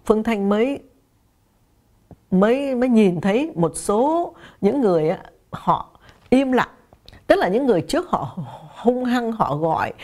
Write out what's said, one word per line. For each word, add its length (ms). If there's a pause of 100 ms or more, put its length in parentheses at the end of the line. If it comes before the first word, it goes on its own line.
Phương 180
Thanh 260
mới, 300 (1500)
mới, 440
mới 140
nhìn 320
thấy 340
một 200
số 580 (280)
những 200
người 280
á, 100 (320)
họ 380 (400)
im 220
lặng. 180 (580)
Tức 80
là 120
những 180
người 160
trước 280
họ 280 (400)
hung 260
hăng, 280
họ 240
gọi, 380 (100)